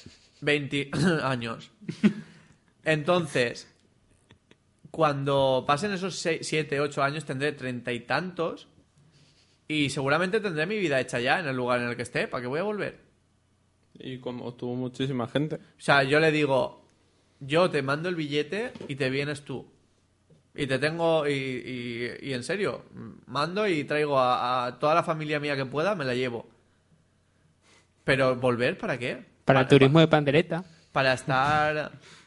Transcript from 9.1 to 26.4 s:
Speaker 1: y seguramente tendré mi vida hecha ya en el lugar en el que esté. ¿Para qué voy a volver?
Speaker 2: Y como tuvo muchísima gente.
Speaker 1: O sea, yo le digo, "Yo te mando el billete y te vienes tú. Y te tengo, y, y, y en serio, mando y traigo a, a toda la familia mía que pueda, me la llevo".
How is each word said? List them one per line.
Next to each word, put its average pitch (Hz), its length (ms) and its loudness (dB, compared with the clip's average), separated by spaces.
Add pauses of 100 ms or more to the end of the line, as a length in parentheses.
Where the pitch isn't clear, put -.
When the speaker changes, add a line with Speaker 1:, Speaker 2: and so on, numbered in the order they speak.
Speaker 1:
y 151 240 0
seguramente 165 480 0
tendré 165 280 -2
mi 214 120 -4
vida 143 220 2
hecha 127 180 -4
ya 139 220 2
en 165 60 -6
el 131 100 -4
lugar 123 240 0
en 123 80 -2
el 117 80 -4
que 120 60 -6
esté. 165 260 -4
¿Para 127 140 -8
qué 123 40 -8
voy 139 140 -4
a 190 40 -4
volver? 202 360 -6 (920)
Speaker 2:
Y 127 240 -12
como 123 360 -10
tuvo 123 220 -6
muchísima 127 520 -4
gente. 151 280 0
Speaker 1:
O - 40 -12 (200)
sea, 143 240 4
yo 143 160 4
le 160 100 6
digo, 135 540 0 (560)
"Yo 156 300 2
te 147 120 0
mando 147 260 -2
el 185 60 -2
billete 156 580 -4 (160)
y 143 80 -6
te 135 140 0
vienes 139 320 -4
tú. - 260 -12 (840)
Y 147 120 -4
te 131 120 0
tengo, 160 480 2
y, 147 60 0
y, 123 960 -6
y 135 60 -4
en 120 80 -4
serio, 175 420 -4 (400)
mando 170 420 -2
y 156 180 0
traigo 147 340 0
a, 123 480 2
a 123 120 -8
toda 151 160 2
la 170 80 4
familia 156 380 -2
mía 147 160 -2
que 135 80 -2
pueda, 151 300 -2
me 160 100 -6
la 127 100 0
llevo". 123 320 -2 (1600)